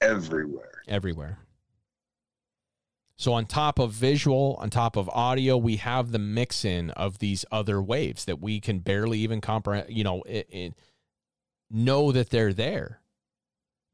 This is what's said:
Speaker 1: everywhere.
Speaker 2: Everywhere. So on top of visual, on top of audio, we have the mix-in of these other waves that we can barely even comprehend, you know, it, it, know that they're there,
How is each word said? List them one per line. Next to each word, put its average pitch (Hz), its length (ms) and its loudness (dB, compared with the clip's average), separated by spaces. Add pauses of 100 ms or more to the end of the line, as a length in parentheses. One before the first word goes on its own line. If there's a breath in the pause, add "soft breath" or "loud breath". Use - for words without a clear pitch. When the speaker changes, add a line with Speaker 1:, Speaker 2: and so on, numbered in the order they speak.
Speaker 1:
everywhere. 80 840 -2
Speaker 2:
Everywhere. 90 520 -6 (1800)
So 123 180 2
on 110 140 0
top 151 320 0
of 117 140 2
visual, 139 680 4
on 104 100 -4
top 117 280 2
of 92 120 0
audio, 131 480 2
we 117 200 2
have 120 340 -2
the 113 80 0
mix-in 104 720 -2
of 95 260 -4
these 101 340 0
other 104 300 0
waves 98 440 -2
that 80 140 -4
we 107 200 -4
can 104 180 -2
barely 104 400 0
even 110 240 -2
comprehend, 101 480 -2
you 113 140 -2
know, 92 240 -2
it, 104 240 -6
it, 90 240 -8 (960)
know 135 400 4
that 123 180 2
they're 110 240 4
there, 113 480 -6 (920)